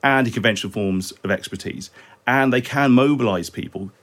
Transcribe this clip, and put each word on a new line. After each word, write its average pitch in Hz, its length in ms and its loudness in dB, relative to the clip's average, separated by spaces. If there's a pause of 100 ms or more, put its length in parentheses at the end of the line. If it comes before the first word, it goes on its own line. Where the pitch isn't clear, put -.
and 135 240 2
in 113 60 -2
conventional 104 400 -2
forms 95 400 -2 (120)
of 98 60 -2
expertise. - 600 -8 (360)
And 131 260 2
they 123 100 2
can 139 300 2
mobilise 123 580 2
people, 95 400 -10 (120)